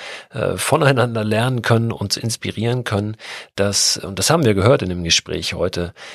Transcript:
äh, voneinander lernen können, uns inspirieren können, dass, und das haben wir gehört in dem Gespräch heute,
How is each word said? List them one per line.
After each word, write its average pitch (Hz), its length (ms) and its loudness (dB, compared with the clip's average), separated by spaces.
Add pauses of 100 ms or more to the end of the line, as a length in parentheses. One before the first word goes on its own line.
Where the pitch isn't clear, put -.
(300)
äh, 95 260 -2
voneinander 120 720 2
lernen 117 380 0
können, 117 280 2
uns 101 240 -4
inspirieren 117 720 -4
können, 104 320 -2 (400)
dass, 98 400 2
und 92 220 -8
das 95 100 0
haben 156 160 4
wir 110 80 6
gehört 107 300 4
in 92 60 -2
dem 90 140 -4
Gespräch 82 500 -2
heute, 87 400 -2 (220)